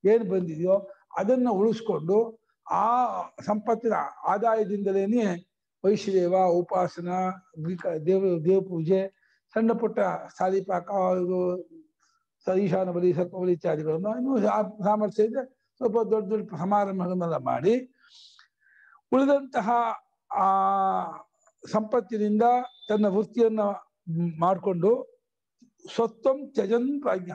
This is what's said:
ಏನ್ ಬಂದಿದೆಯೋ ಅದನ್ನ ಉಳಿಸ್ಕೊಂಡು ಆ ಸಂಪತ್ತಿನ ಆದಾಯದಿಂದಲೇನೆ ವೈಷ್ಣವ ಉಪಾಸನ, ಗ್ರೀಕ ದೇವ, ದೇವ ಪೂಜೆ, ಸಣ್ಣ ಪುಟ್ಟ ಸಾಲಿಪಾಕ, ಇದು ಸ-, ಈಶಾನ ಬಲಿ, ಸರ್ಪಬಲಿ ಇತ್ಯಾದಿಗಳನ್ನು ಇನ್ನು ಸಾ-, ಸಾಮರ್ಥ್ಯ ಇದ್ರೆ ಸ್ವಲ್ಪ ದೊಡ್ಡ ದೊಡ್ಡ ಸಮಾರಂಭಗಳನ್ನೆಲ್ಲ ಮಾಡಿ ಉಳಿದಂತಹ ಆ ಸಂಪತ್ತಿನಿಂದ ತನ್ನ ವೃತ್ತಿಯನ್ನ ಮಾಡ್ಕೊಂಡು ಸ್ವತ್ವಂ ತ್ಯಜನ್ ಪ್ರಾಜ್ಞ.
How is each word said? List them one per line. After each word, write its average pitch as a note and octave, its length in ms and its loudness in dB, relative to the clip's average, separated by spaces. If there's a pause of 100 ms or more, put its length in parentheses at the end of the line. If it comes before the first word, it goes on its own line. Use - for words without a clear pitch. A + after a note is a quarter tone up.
ಏನ್ G#3+ 240 4
ಬಂದಿದೆಯೋ F3+ 640 0 (260)
ಅದನ್ನ B3 340 2
ಉಳಿಸ್ಕೊಂಡು G#3 880 0 (320)
ಆ A3+ 340 2 (400)
ಸಂಪತ್ತಿನ G#3+ 480 -2 (340)
ಆದಾಯದಿಂದಲೇನೆ G3+ 1300 0 (320)
ವೈಷ್ಣವ F#3+ 600 2
ಉಪಾಸನ, F3 640 0 (500)
ಗ್ರೀಕ E3+ 260 -6 (200)
ದೇವ, F#3 380 2
ದೇವ F#3+ 180 4
ಪೂಜೆ, F#3+ 520 -2 (400)
ಸಣ್ಣ A3+ 200 2
ಪುಟ್ಟ A3+ 260 -2 (380)
ಸಾಲಿಪಾಕ, F#3 520 -2 (280)
ಇದು F3+ 520 -2 (760)
ಸ-, F#3 140 2
ಈಶಾನ F#3+ 320 0
ಬಲಿ, F3 220 2
ಸರ್ಪಬಲಿ F3+ 380 -2
ಇತ್ಯಾದಿಗಳನ್ನು E3 680 -2
ಇನ್ನು B3+ 200 0
ಸಾ-, G3+ 460 -2
ಸಾಮರ್ಥ್ಯ G#3+ 400 2
ಇದ್ರೆ B3+ 540 -4
ಸ್ವಲ್ಪ A3+ 220 0
ದೊಡ್ಡ G#3+ 300 0
ದೊಡ್ಡ G3+ 260 -4
ಸಮಾರಂಭಗಳನ್ನೆಲ್ಲ F#3 800 -2
ಮಾಡಿ C#3 580 0 (1160)
ಉಳಿದಂತಹ C4+ 580 2 (680)
ಆ G3 80 2 (1300)
ಸಂಪತ್ತಿನಿಂದ G#3+ 680 0 (480)
ತನ್ನ G#3 160 2
ವೃತ್ತಿಯನ್ನ A3 540 2 (800)
ಮಾಡ್ಕೊಂಡು F#3 840 0 (720)
ಸ್ವತ್ವಂ C4 580 -2
ತ್ಯಜನ್ A#3+ 480 0
ಪ್ರಾಜ್ಞ. F#3 340 -4